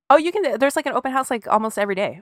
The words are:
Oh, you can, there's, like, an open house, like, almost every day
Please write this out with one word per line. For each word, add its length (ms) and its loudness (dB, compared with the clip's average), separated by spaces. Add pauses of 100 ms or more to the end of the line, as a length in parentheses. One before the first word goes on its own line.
Oh, 100 8
you 120 -2
can, 280 -2
there's, 180 0
like, 80 0
an 80 -4
open 180 -2
house, 200 -2
like, 180 -6
almost 300 0
every 160 -2
day 280 -4